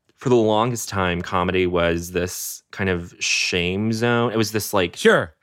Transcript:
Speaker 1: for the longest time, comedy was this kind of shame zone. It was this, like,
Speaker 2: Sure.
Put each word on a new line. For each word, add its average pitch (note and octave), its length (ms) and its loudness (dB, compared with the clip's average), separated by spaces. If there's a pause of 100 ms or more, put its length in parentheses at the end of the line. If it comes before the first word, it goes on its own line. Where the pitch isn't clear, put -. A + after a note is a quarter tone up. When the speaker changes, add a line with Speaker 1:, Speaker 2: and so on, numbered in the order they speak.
(160)
Speaker 1:
for - 140 -6
the B2 60 6
longest A2+ 540 2
time, F2+ 320 0
comedy F#2 460 0
was E2+ 440 0
this - 500 -6 (100)
kind G2 180 -2
of F2 300 -4
shame F#2 760 -2
zone. A#2+ 400 0
It A2 40 0
was A2 140 0
this, - 220 -4
like, F2+ 240 0
Speaker 2:
Sure. E3 460 2